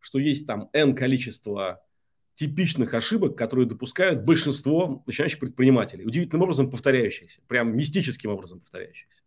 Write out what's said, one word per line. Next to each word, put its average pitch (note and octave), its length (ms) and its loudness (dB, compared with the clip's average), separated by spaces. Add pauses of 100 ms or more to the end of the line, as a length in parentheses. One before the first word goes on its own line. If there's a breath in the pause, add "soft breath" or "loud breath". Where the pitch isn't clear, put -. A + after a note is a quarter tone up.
что - 180 -6
есть C#3+ 280 0
там G#2+ 260 -6
N C#3+ 220 4
количество A#2 880 -4 (520)
типичных D3 600 -2
ошибок, G3 420 0
которые B2 300 2
допускают B2+ 580 -2
большинство D#3 840 2
начинающих C#3+ 340 -2
предпринимателей, B2 680 2
удивительным D#3+ 360 0
образом C#3 280 2
повторяющихся, B2+ 800 0
прям A#2 280 0
мистическим D3 540 -2
образом F2+ 300 -10
повторяющихся. - 680 -20